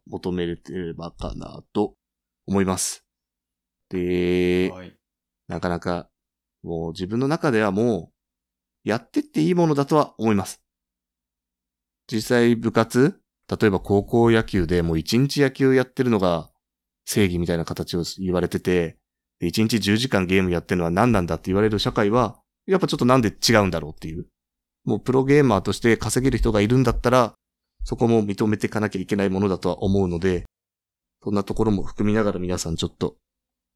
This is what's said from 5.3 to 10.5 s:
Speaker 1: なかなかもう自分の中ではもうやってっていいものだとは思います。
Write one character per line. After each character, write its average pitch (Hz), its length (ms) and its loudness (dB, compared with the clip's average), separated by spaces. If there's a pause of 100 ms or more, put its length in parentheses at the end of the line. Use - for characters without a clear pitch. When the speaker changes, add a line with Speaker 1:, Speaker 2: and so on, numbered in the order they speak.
Speaker 1:
な 85 120 -8
か 90 80 -4
な 87 120 -4
か 87 280 -6 (540)
も 82 260 -8
う 82 40 -8
自 92 140 -8
分 113 140 -4
の 135 80 -2
中 160 220 -2
で 110 120 2
は 107 80 2
も 101 400 -2 (760)
う - 40 -6
や 107 80 0
っ - 140 -10
て 294 100 -4
っ - 20 0
て - 200 -4
い 170 80 2
い 180 40 4
も 175 120 6
の 151 80 2
だ 139 120 2
と 156 100 2
は 143 220 2
思 110 140 2
い - 20 4
ま 98 120 0
す。 - 140 -14 (1500)